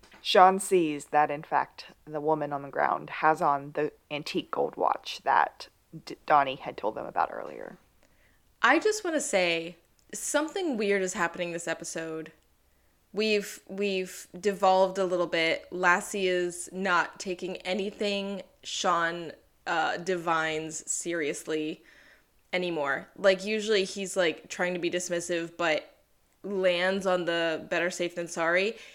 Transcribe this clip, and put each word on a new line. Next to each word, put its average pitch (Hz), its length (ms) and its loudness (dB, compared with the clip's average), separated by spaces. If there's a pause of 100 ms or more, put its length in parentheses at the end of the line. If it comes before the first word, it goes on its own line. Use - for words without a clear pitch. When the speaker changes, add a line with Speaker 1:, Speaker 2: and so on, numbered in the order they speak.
(200)
Speaker 1:
Sean 190 380 8
sees 156 460 2
that, 147 260 2
in 147 120 -6
fact, - 440 -4 (180)
the 151 160 -8
woman 147 320 0
on 139 80 -6
the 139 80 -12
ground - 400 -2
has 156 320 2
on 143 320 0
the 151 180 -2 (200)
antique 147 400 -6
gold - 260 -2
watch - 460 0
that - 440 0 (380)
D-, - 100 -12 (120)
Donnie 139 300 4
had - 200 -10
told - 180 -4
them - 120 -8
about - 260 -2
earlier. - 440 -12 (840)
Speaker 2:
I 262 180 6
just 427 240 0
wanna 320 160 0
say, 170 580 0 (360)
something 311 640 -2
weird 202 240 0
is 185 120 -4
happening 175 380 -2
this 165 160 -8
episode. 160 640 -8 (840)
We've, 208 540 0
we've 190 600 -4 (120)
devolved 190 600 4
a 190 60 2
little 175 220 0
bit. 165 440 0
Lassie 185 560 2
is 180 440 -2
not 180 480 0
taking 180 380 -6
anything 202 880 -4 (200)
Sean, 170 720 -2 (340)
uh, 160 300 0
divines 160 920 -2
seriously 160 960 -4 (680)
anymore. 165 640 -2
Like, 190 260 4
usually 208 420 0
he's, 190 300 -8
like, 170 340 0
trying 180 260 -2
to 175 40 -4
be 165 120 0
dismissive, 170 640 -4
but 160 340 0 (520)
lands 190 600 2
on 180 200 2
the 165 440 0
better 170 200 0
safe 175 260 -4
than 170 120 -6
sorry. 180 480 0 (200)